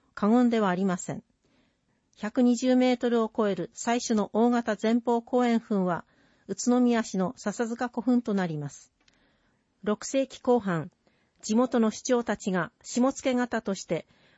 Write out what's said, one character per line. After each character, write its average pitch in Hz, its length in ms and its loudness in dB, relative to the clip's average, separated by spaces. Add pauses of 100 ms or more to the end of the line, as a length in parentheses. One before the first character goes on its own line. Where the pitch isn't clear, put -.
(140)
過 202 160 0
言 240 200 6
で 226 120 2
は 202 80 2
あ 180 60 2
り 185 100 -2
ま 180 120 0
せ - 160 -10
ん。 - 100 -12 (920)
百 214 260 -4
二 247 140 4
十 254 200 2
メ 254 180 4
ー 247 40 -2
ト 240 120 -2
ル 233 140 2
を 220 120 -4
超 214 140 2
え 190 60 0
る 170 180 -8
最 240 260 -2
初 240 160 -2
の 208 180 0
大 233 160 4
型 233 320 0
前 226 200 2
方 233 200 0
後 247 240 0
円 233 140 2
墳 196 260 0
は、 175 200 -2 (420)
宇 196 80 -8
都 247 240 0
宮 240 240 2
市 - 140 -6
の 185 200 0
笹 226 300 -4
塚 240 220 -6
古 - 120 -8
墳 247 200 2
と 220 120 -4
な 190 120 0
り 160 120 -6
ま 143 120 -8
す。 - 220 -20 (920)
六 208 220 -4
世 269 220 -2
紀 - 140 -20
後 247 180 2
半、 180 320 -4 (500)
地 214 140 -2
元 247 240 2
の 220 100 4
首 - 120 -10
長 240 220 0
た 208 140 -4
ち - 140 -4
が 170 200 -2 (120)
下 - 220 -2
野 269 300 -2
方 240 260 -2
と 202 120 -4
し - 120 -10
て、 160 200 -6 (320)